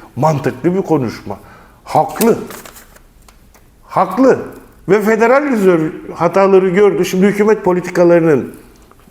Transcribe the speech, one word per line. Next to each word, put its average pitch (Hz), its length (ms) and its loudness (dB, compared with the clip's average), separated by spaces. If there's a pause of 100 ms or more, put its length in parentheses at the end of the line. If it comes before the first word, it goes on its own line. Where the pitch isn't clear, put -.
(160)
Mantıklı 139 600 -2
bir 190 60 -2
konuşma. 117 560 -4 (460)
Haklı. 175 540 0 (1400)
Haklı. 196 560 0 (500)
Ve 208 120 2
Federal 233 440 2
Reserve 190 400 0 (300)
hataları 190 540 2
gördü. 180 360 2
Şimdi 185 220 0
hükümet 208 380 0
politikalarının 170 880 2 (580)